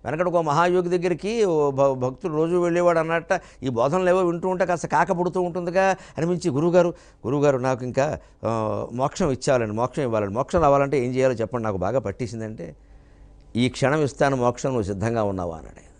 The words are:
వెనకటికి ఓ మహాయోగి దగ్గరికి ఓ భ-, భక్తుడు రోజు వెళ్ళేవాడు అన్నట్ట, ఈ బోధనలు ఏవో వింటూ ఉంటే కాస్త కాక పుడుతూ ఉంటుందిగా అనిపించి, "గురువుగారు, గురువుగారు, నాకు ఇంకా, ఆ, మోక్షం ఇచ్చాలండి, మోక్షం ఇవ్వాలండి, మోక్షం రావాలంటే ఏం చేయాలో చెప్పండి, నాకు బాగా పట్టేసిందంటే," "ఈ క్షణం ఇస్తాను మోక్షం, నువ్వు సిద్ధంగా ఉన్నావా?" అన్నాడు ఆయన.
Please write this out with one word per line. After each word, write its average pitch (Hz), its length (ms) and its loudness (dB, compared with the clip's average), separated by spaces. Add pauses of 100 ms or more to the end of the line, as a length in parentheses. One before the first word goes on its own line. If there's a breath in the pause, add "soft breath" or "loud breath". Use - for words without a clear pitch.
వెనకటికి 165 320 -2
ఓ 170 40 4
మహాయోగి 175 580 2
దగ్గరికి 185 460 -2
ఓ 151 260 2
భ-, 135 360 0
భక్తుడు 143 260 -6
రోజు 165 240 0
వెళ్ళేవాడు 175 420 2
అన్నట్ట, 165 420 0 (220 loud breath)
ఈ 127 60 -4
బోధనలు 143 400 2
ఏవో 180 120 4
వింటూ 175 280 0
ఉంటే 185 180 0
కాస్త 170 200 -2
కాక 170 320 2
పుడుతూ 180 220 -2
ఉంటుందిగా 180 560 0 (220 loud breath)
అనిపించి, 170 320 -2
"గురువుగారు, 170 380 4 (380 loud breath)
గురువుగారు, 139 320 2
నాకు 127 260 -2
ఇంకా, 127 340 -2 (260 soft breath)
ఆ, 110 480 -2
మోక్షం 139 380 -2
ఇచ్చాలండి, 120 440 0
మోక్షం 127 280 -4
ఇవ్వాలండి, 107 320 -2
మోక్షం 143 280 0
రావాలంటే 139 420 2
ఏం 127 100 -4
చేయాలో 131 200 2
చెప్పండి, 110 300 -4
నాకు 104 120 -2
బాగా 101 220 -2
పట్టేసిందంటే," 113 760 -8 (800 soft breath)
"ఈ 123 120 2
క్షణం 147 340 0
ఇస్తాను 139 340 0
మోక్షం, 123 320 0
నువ్వు 123 140 -2
సిద్ధంగా 104 400 -2
ఉన్నావా?" 90 340 -4
అన్నాడు 64 240 -18
ఆయన. - 200 -20